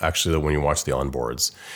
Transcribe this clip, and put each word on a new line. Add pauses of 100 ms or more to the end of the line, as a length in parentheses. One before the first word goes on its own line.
actually
the,
when
you
watch
the
onboards. (240)